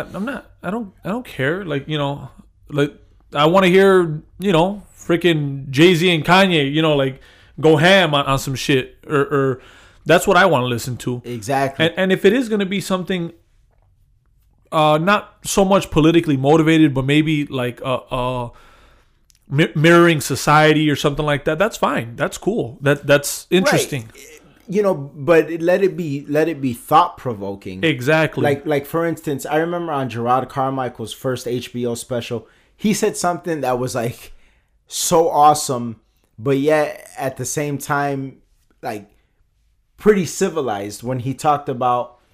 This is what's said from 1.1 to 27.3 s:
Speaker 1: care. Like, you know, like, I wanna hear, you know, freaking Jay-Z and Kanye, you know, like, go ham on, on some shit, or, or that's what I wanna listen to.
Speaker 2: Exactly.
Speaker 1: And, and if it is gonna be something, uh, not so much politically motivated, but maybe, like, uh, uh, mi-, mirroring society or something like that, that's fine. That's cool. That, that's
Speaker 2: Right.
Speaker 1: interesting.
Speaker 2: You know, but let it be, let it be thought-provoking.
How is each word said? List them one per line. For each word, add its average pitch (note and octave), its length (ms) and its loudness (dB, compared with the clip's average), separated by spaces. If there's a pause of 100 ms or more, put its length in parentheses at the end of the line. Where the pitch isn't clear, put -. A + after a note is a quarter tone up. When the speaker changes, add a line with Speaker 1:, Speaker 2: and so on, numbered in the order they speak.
Speaker 1:
care. D#3 380 -6
Like, C#3+ 240 -8
you D3+ 100 -6
know, C#3+ 320 -6 (380)
like, D#3 260 -2 (400)
I C#3+ 120 2
wanna F#3 220 4
hear, F3+ 540 4 (180)
you G3 120 -2
know, F#3 320 2 (140)
freaking D3 720 -2
Jay-Z E3+ 440 4
and D3+ 120 -2
Kanye, F3 460 2
you D3+ 100 0
know, D#3 160 2
like, C3+ 240 -2 (400)
go D#3 160 6
ham F3 360 4
on, C#3+ 120 2
on C3+ 140 0
some C3+ 160 -6
shit, C3 420 -2 (100)
or, D3 140 0
or C3+ 400 -2 (440)
that's F3 220 2
what F#3+ 80 4
I F3+ 100 6
wanna C#3 200 2
listen B2 320 -6
to. B2 260 -8
Speaker 2:
Exactly. C3 640 -4
Speaker 1:
And, E3 120 -2
and F#3+ 140 0
if F#3 140 2
it G3 80 6
is B3 160 0
gonna G#3 160 -2
be F#3+ 160 -4
something, F#3 500 -6 (1400)
uh, D3+ 260 2
not G3 460 0
so - 220 2
much F#3+ 260 2
politically D#3+ 460 4
motivated, D3+ 560 4
but C3 120 -2
maybe, D3+ 400 0
like, B2 360 -6
uh, C3 140 -4 (140)
uh, B2 400 -6 (1000)
mi-, D3 260 0
mirroring E3+ 460 6
society D#3 680 2
or C#3 60 0
something D3 300 -2
like C#3+ 200 -2
that, D#3 140 -2
that's A3 180 -2
fine. A#2+ 380 -4
That's D#3+ 220 -6
cool. D#3+ 440 -4
That, C#3 240 0
that's C#3+ 460 0
Speaker 2:
Right. F3 80 4
Speaker 1:
interesting. D3 500 -2 (580)
Speaker 2:
You G3 140 -2
know, G3 120 2
but D3+ 560 0 (120)
let F3+ 220 2
it E3+ 140 2
be, C#3+ 300 -6
let D3+ 200 0
it D#3 140 -6
be C3 120 -2
thought-provoking. G2+ 1080 -2